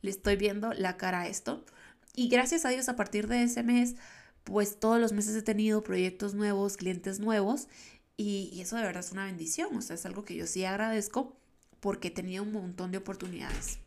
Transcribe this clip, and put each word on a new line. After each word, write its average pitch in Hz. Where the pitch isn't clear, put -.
le 196
estoy 202
viendo 208
la 185
cara 185
a 175
esto". -
Y 247
gracias 254
a 262
Dios, 262
a 240
partir 208
de 240
ese 240
mes, 240
pues 208
todos 226
los 226
meses 208
he 220
tenido 214
proyectos 185
nuevos, 202
clientes 185
nuevos, 214
y, 202
y 185
eso 185
de 233
verdad 180
es -
una 196
bendición. 190
O 202
sea, -
es 170
algo 190
que 180
yo 165
sí 185
agradezco 208
porque 196
he -
tenido 185
un 208
montón 185
de 190
oportunidades. 180